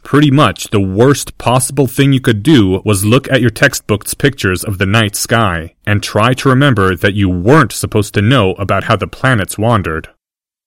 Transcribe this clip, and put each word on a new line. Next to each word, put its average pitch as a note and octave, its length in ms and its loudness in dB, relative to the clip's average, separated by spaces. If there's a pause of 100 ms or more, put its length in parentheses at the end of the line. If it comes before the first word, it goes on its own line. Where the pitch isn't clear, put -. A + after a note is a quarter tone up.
pretty D3 260 2
much C3 380 0
the G#2 140 0
worst G#2+ 560 0
possible C3 500 0
thing C#3 240 0
you C3 80 2
could A2 240 0
do G2+ 400 4
was G2+ 220 0
look B2 260 0
at C3+ 80 2
your A#2+ 120 2
textbook's - 600 -4
pictures G2+ 520 -2
of F#2+ 140 -6
the G2+ 60 0
night G#2 300 0
sky F#2 600 -2 (100)
and G2+ 180 -2
try A2+ 300 0
to - 160 -2
remember B2+ 440 2
that F#2+ 200 -2
you G2 160 0
weren't G2+ 420 2
supposed - 440 -4
to G#2 60 0
know G#2 340 2
about G2 280 -4
how F2 140 0
the F#2+ 100 -6
planets A#2+ 500 -4
wandered. F#2+ 520 -2 (580)